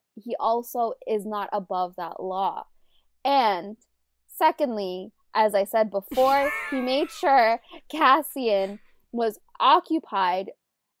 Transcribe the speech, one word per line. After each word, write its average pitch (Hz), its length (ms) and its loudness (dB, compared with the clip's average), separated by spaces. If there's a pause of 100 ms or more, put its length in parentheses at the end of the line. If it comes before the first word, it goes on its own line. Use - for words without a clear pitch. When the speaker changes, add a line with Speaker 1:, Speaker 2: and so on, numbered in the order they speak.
(160)
Speaker 1:
he 226 240 -10
also 233 540 -2 (140)
is 208 180 -2
not 208 280 -8
above 185 420 -4
that 170 260 -10
law. 185 440 -4 (580)
And 220 540 2 (500)
secondly, 208 840 -2 (220)
as 220 220 4
I 196 80 4
said 220 280 0
before, 262 680 2
Speaker 2:
<laughs> - 120 -10
Speaker 1:
he 262 100 -2
made 269 300 -2
sure 240 500 2 (280)
Cassian 254 880 0 (320)
was 226 280 -4 (200)
occupied 208 920 2 (500)